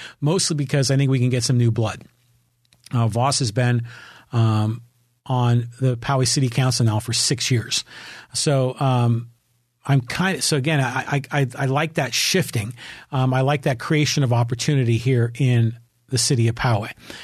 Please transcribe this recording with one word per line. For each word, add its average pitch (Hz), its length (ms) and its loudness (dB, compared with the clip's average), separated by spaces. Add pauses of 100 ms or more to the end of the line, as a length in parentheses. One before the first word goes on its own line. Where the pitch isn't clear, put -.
(220)
mostly 165 340 0
because 139 360 0
I 135 60 2
think 139 120 2
we 131 100 2
can 123 100 2
get 123 140 0
some 127 140 2
new 117 140 4
blood. 110 320 -2 (880)
Uh, 117 140 2
Voss 120 320 0
has 117 120 -2
been, 120 360 0 (460)
um, 110 480 2 (480)
on 120 380 2 (140)
the 127 160 0
Poway 131 280 0
City 131 220 0
Council 127 380 0
now 107 140 2
for - 120 -6
six - 400 -2
years. - 320 -2 (500)
So, 131 460 0
um, 120 500 2 (560)
I'm 139 160 2
kind 180 360 -2
of, - 60 -8
so - 120 0
again, 147 240 0
I, 131 420 -2 (100)
I, 147 100 2
I, 131 60 2 (100)
I 139 80 -2
like 135 300 0
that 131 180 -2
shifting. 120 600 -2 (380)
Um, 131 220 2
I 131 80 2
like 147 220 0
that 135 140 0
creation 151 460 0
of 120 80 2
opportunity 120 680 2
here 120 400 2
in 120 400 2 (300)
the 131 100 -2
city 117 300 2
of 113 80 0
Poway. 107 360 0 (320)